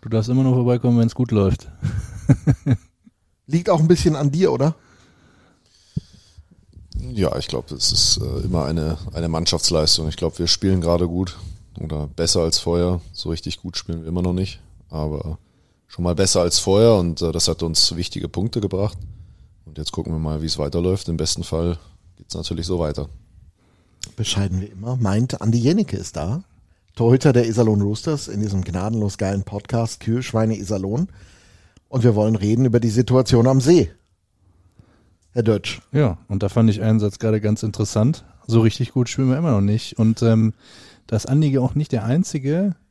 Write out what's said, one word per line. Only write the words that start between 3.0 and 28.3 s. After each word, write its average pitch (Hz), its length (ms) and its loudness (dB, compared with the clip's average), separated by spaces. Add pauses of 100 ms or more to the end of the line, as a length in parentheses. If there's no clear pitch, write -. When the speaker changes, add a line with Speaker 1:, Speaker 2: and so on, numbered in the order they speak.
Speaker 2:
Liegt 170 240 0
auch 165 100 4
ein 156 80 4
bisschen 170 260 4
an 143 160 0
dir, 165 220 2
oder? 147 220 0 (2250)
Speaker 3:
Ja, 110 400 -2
ich 69 100 -8
glaub, - 220 -8
es 67 220 -2
ist, - 260 0
äh, - 260 -4
immer 82 220 0
eine, 80 320 -2 (140)
eine 82 160 -4
Mannschaftsleistung. 80 800 0
Ich 76 80 -6
glaub, - 220 -4
wir 85 80 -2
spielen 95 340 0
gerade 85 280 2
gut 90 280 -4 (440)
oder 76 260 -8
besser 85 360 -2
als 82 160 0
vorher. 87 420 0 (120)
So - 180 -10
richtig 82 300 -8
gut 90 160 -12
spielen 82 260 -8
wir 80 60 -12
immer 87 140 -2
noch 90 120 0
nicht, 92 260 -4 (300)
aber 76 480 -6 (500)
schon - 160 -8
mal 87 100 0
besser 92 280 2
als 85 160 2
vorher 110 360 6
und, 87 280 0
äh, 82 100 -2
das 80 160 -2
hat 80 140 -4
uns 82 340 0
wichtige 87 320 -6
Punkte 107 320 -4
gebracht. 101 380 -4 (680)
Und 76 140 -18
jetzt 76 140 -8
gucken 80 200 -6
wir 80 60 -4
mal, 78 240 -4
wie 80 40 -4
es 78 120 -4
weiterläuft. 85 500 -2
Im 85 80 -4
besten 80 280 -4
Fall 85 340 -2 (380)
geht's - 180 -18
natürlich 82 320 -8
so 87 120 -4
weiter. 73 300 -4 (1080)
Speaker 2:
Bescheiden 98 440 -2
wie 101 60 -8
immer. 113 300 -8
Meint, 110 440 0
Andi 113 180 2
Jennecke 165 380 0
ist - 200 -10
da. 101 260 -4 (540)
Torhüter 127 360 6
der 120 140 4
Iserlohn 110 340 2
Roosters 107 480 -4
in 101 120 -6